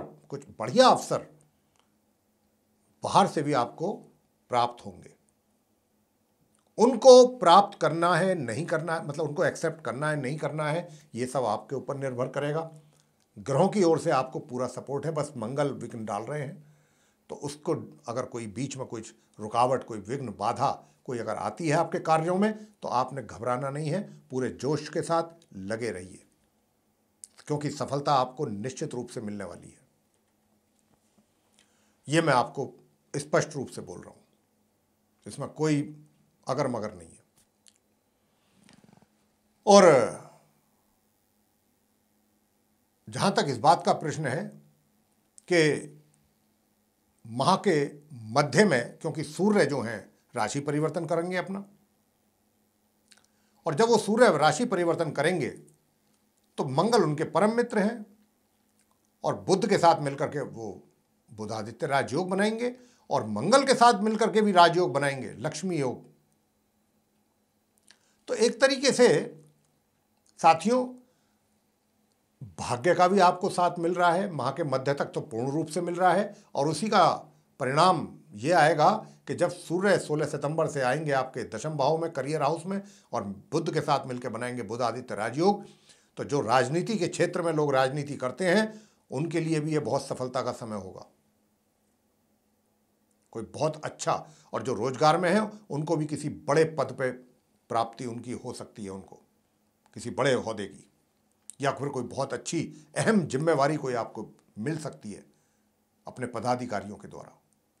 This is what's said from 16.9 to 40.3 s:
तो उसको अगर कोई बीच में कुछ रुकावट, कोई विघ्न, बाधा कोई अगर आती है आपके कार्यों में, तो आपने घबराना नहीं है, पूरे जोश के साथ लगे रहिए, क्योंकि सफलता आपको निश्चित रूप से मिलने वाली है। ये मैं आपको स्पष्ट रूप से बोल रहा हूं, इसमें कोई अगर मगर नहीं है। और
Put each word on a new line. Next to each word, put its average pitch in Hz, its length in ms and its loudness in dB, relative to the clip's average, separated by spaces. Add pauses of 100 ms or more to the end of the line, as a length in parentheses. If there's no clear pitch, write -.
तो - 60 -12
उसको 147 380 -6 (340)
अगर 123 160 -6
कोई 117 240 -10
बीच 127 280 -8
में 127 100 -10
कुछ 110 260 -12 (280)
रुकावट, 120 440 0
कोई 110 160 -10
विघ्न, 123 300 -8
बाधा 113 400 -2 (360)
कोई 123 120 -6
अगर 107 180 -6
आती 107 320 -6
है 143 60 2
आपके 175 260 0
कार्यों 160 360 0
में, 214 160 2 (200)
तो - 180 -12
आपने 131 320 -4
घबराना 123 480 -6
नहीं 147 200 -6
है, 196 120 -2 (280)
पूरे 127 220 -2
जोश 147 360 -4
के 165 140 -4
साथ 165 440 -4 (100)
लगे 110 340 -6
रहिए, 92 340 -12 (1200)
क्योंकि 147 240 -4
सफलता 143 440 -2
आपको 127 320 0
निश्चित 123 480 -8
रूप 120 140 -8
से 127 120 -12
मिलने 104 240 -10
वाली 87 240 -16
है। - 180 -20 (2250)
ये 160 140 4
मैं 156 120 4
आपको 123 380 0 (420)
स्पष्ट 147 420 -2
रूप 120 120 -8
से - 140 -14
बोल 90 180 -16
रहा - 100 -20
हूं, - 100 -20 (1080)
इसमें 135 240 -10
कोई 151 440 0 (520)
अगर 135 220 0
मगर 107 260 -6
नहीं 85 140 -20
है। - 160 -20 (2500)
और 202 180 12 (3250)